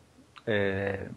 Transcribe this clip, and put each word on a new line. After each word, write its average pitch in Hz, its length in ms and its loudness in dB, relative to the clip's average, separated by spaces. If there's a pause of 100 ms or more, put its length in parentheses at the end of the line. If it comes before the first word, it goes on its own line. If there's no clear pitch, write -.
(480)
é, 98 680 0